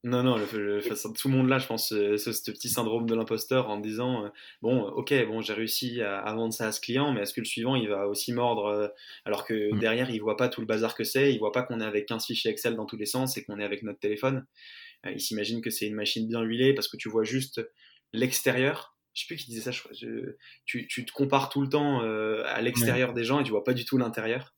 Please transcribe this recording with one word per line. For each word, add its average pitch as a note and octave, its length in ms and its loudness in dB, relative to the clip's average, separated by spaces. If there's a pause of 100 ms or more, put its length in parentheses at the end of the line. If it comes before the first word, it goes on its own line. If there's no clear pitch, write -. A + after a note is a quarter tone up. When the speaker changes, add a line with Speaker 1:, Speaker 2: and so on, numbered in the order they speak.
Speaker 1:
Non, B2 200 2
non, B2 140 4
le, G#2 80 0 (300)
le, G#2 40 0
face G#2+ 260 -2
à A2 40 -4
tout A2+ 180 -2
le C3 80 6
monde B2+ 140 6
là, C3+ 80 6
je B2+ 80 0
pense, A2 260 -2
euh, G#2 260 4
ce, A2 140 -2
ce A2 200 -4
petit - 180 -8
syndrome A#2 380 0
de A2+ 80 2
l'imposteur A2+ 540 0
en G#2 100 -2
disant, A2 460 -2
euh, « G#2 40 -8 (320)
Bon, A#2 240 2
euh, G2 60 -6
ok, - 200 -2 (160)
bon, A2 140 -2
j'ai G#2+ 120 -4
réussi A#2 480 -2
à, G2+ 180 -2
à G#2+ 160 -4
vendre A2+ 180 -2
ça A2+ 140 -2
à G#2+ 40 0
ce - 80 -6
client, C#3 320 2
mais A2 100 0
est-ce G2+ 120 -4
que - 80 -4
le A2+ 60 -6
suivant, B2 280 0
il A2 140 0
va G2+ 180 0
aussi G#2 240 -2
mordre, A#2+ 360 2
euh, », G#2 200 2 (380)
alors G#2 180 -2
que G#2+ 320 0
Speaker 2:
Mm. G2+ 40 2
Speaker 1:
derrière, A#2 320 2
il A2 80 -2
voit G#2+ 180 0
pas B2 120 2
tout A#2 120 -6
le A2 60 -4
bazar A2 280 0
que A2+ 80 -4
c'est, C3+ 300 4
il G#2+ 60 0
voit G#2 120 2
pas B2 120 0
qu'on A2+ 180 -4
est G#2+ 40 -2
avec G#2 200 0
quinze A2+ 200 -2
fichiers A2+ 260 0
Excel A2+ 240 0
dans A2 100 -4
tous A2+ 100 -10
les G#2+ 120 -4
sens C3 300 0
et G#2+ 60 -8
qu'on G#2 160 -8
est G#2 60 -2
avec G#2 160 -4
notre G#2 180 -6
téléphone. C3 460 0 (600)
Euh, F#2 40 -6
il - 80 -8
s'imagine A2 420 -2
que A2+ 100 -4
c'est G#2+ 160 -2
une G#2+ 80 -4
machine G#2+ 320 -2
bien A#2 140 -2
huilée A#2+ 340 6
parce A2+ 120 -2
que - 80 -8
tu - 140 -2
vois A2 140 4
juste B2+ 360 -2 (540)
l'extérieur. B2+ 840 2 (180)
Je - 80 -6
sais - 60 -8
plus E3 100 -8
qui C3+ 120 -12
disait A2+ 120 -8
ça, B2 100 -4
je - 100 -8
crois, - 180 -18
je, A2+ 360 -8 (300)
tu, - 220 -6
tu B2+ 180 -6
te - 60 -10
compares C#3 380 2
tout C#3+ 120 0
le C3+ 80 2
temps, C#3+ 340 4
euh, A2 420 0
à - 120 0
Speaker 2:
Ouais. A2 40 0
Speaker 1:
l'extérieur A#2+ 520 4
des A#2+ 100 0
gens C3+ 160 2
et C#3 40 2
tu A2+ 80 -2
vois G#2 120 2
pas B2+ 100 2
du A#2+ 100 0
tout C3+ 140 2
l'intérieur. A#2 600 -2